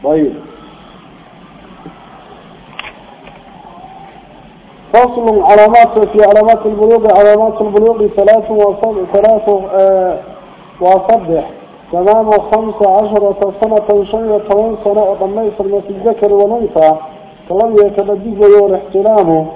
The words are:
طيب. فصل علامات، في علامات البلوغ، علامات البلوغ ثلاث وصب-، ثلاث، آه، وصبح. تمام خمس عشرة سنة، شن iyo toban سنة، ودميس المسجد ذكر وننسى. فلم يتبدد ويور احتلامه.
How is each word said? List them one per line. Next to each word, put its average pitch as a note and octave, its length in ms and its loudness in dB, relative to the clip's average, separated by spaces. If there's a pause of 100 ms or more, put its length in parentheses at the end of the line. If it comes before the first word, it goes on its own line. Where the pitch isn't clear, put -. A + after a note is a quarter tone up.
طيب. D3 300 -2 (4000)
فصل A#3 500 0
علامات، G#3+ 560 4 (100)
في G#3 160 0
علامات G#3+ 420 2
البلوغ، G#3+ 520 2
علامات G#3+ 420 2
البلوغ G#3+ 460 0
ثلاث G#3+ 440 0
وصب-، G#3 600 -2
ثلاث، G#3+ 360 2 (240)
آه، F#3+ 460 0 (640)
وصبح. F3+ 680 0 (420)
تمام G#3+ 380 0
خمس G#3+ 440 -2 (120)
عشرة G3+ 760 0
سنة، G#3 440 0
شن A3 240 -6
iyo G#3 100 -2 (100)
toban G#3+ 360 -2
سنة، G#3 180 0
ودميس G3+ 580 -4
المسجد G3+ 480 -4
ذكر G#3 260 0
وننسى. G3+ 640 0 (520)
فلم A3 240 -2
يتبدد G3+ 680 -2
ويور G3+ 320 4
احتلامه. F#3+ 800 -2